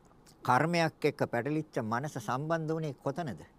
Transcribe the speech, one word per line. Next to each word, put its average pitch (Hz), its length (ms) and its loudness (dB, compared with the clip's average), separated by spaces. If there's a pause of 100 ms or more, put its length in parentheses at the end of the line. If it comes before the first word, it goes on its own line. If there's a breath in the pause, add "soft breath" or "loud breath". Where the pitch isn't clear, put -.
(440)
කර්මයක් 156 600 4
එක්ක 143 220 0
පැටලිච්ච 147 540 -2
මනස 120 360 -4
සම්බන්ධ 156 560 -2
වුණේ 160 240 -4
කොතනද? 139 440 -4 (180)